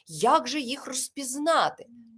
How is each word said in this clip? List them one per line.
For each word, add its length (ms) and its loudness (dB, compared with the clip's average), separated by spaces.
Як 400 2
же 120 -4
їх 280 -6
розпізнати? 960 -2